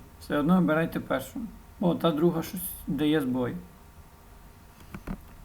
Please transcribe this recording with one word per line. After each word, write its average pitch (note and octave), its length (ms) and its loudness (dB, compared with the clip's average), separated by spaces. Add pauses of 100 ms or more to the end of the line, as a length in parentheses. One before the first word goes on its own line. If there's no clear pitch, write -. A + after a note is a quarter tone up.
(200)
все - 180 -2
одно D#3 200 6
обирайте E3 420 2
першу. - 400 -4 (400)
Бо E3+ 160 2
та E3+ 160 2
друга D#3+ 320 2
щось F3+ 180 -8 (260)
дає D3+ 340 2
збой. B2+ 340 -2 (1900)